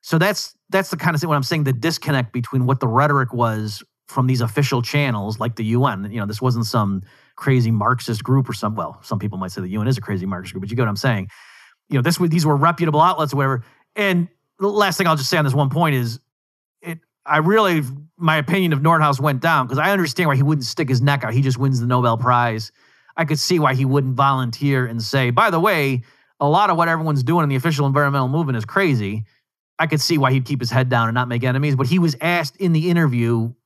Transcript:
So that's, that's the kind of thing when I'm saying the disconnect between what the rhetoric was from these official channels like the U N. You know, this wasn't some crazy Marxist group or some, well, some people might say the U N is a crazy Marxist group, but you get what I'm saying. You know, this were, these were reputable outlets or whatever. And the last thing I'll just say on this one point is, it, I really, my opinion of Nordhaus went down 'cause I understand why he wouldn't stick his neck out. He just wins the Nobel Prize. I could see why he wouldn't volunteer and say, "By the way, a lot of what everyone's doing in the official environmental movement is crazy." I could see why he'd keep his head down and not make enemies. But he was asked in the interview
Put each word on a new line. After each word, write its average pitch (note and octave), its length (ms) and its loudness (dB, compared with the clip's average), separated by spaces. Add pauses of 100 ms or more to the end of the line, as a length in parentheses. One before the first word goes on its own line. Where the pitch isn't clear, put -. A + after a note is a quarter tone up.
So - 160 0
that's, F#3 400 0 (120)
that's - 200 0
the F3+ 80 -4
kind E3 160 0
of D3 80 0
thing E3+ 80 -2
when D3+ 60 2
I'm C#3 80 0
saying D3+ 220 0
the C3+ 80 0
disconnect C#3 600 -2
between B2+ 320 -2
what C3 140 2
the B2 80 0
rhetoric C3 460 2
was A2 500 -2 (240)
from B2+ 180 -2
these B2+ 160 2
official A#2+ 400 0
channels A2+ 580 -2
like A#2 180 -4
the A2+ 80 -6
U A#2+ 200 2
N. G2+ 260 -4
You A2+ 80 -6
know, G2+ 60 -4
this G#2+ 160 -6
wasn't A#2 240 0
some G2 380 -2 (320)
crazy B2 360 2
Marxist A2 520 0
group C3 260 2
or A2 40 -6
some, G#2+ 220 -4
well, E2 260 -6
some G#2 180 -4
people - 180 -6
might F#2+ 140 -6
say G2 100 -10
the F2+ 80 -8
U G#2 120 -4
N A2+ 60 0
is C3 100 2
a G#2 40 -8
crazy F#2+ 240 -6
Marxist F#2+ 280 -8
group, F#2 100 -8
but G2+ 80 -10
you A#2 40 -6
get B2+ 60 0
what A2 80 0
I'm G2+ 60 -4
saying. G2+ 340 -2 (600)
You C#3+ 80 0
know, A#2+ 40 2
this E3 180 0
were, F3 80 2
these D#3+ 180 2
were D3+ 100 4
reputable D#3 460 2
outlets D#3+ 320 2
or C#3 40 -2
whatever. C3+ 260 0 (320)
And F#3 320 0 (300)
the G3 100 -2
last G3+ 300 2
thing F#3 100 2
I'll D#3+ 80 4
just C3+ 140 -4
say F3+ 80 2
on D3+ 80 2
this B2+ 80 0
one C#3 160 2
point D#3 260 2
is, A#2+ 240 -2 (640)
it, E3 180 -12 (260)
I D3+ 120 2
really, F3 460 4 (340)
my D#3+ 200 2
opinion E3 360 0
of C#3 60 0
Nordhaus D3+ 420 4
went C#3 200 0
down D3+ 260 2
'cause C3+ 100 -4
I E3+ 140 2
understand E3+ 360 0
why C#3 80 2
he C3 80 2
wouldn't C#3+ 220 0
stick D3+ 240 -4
his B2 120 2
neck C#3 220 0
out. A2+ 100 -4
He C3+ 80 2
just C3 160 0
wins C3 220 0
the A#2+ 80 -2
Nobel A#2+ 300 2
Prize. A#2+ 540 0 (440)
I E3 100 -2
could D3 140 -2
see F3+ 200 0
why C3+ 160 2
he C3 100 0
wouldn't C3 300 0
volunteer C3+ 680 0
and A2+ 160 -6
say, B2 280 0
"By A#2+ 200 2
the E3 100 0
way, C#3+ 440 0 (360)
a C#3+ 80 0
lot F#3+ 220 4
of E3 80 0
what E3+ 100 2
everyone's D#3+ 340 0
doing D#3+ 220 2
in C#3+ 60 0
the C3+ 60 0
official C#3+ 300 0
environmental C#3 440 0
movement C#3 280 -2
is G#2+ 80 -6
crazy." A2 600 0 (520)
I D#3+ 100 0
could D3+ 140 0
see E3 160 0
why C3+ 140 2
he'd C3 140 0
keep C#3 140 -4
his A2+ 120 -4
head B2+ 180 0
down A#2+ 180 2
and A#2 80 -2
not B2 120 0
make A#2+ 160 -4
enemies. C3+ 320 0
But A#2+ 120 0
he F3+ 120 2
was E3 200 2
asked E3 380 -4
in F3 160 0
the D#3+ 160 0
interview A#2+ 640 0 (120)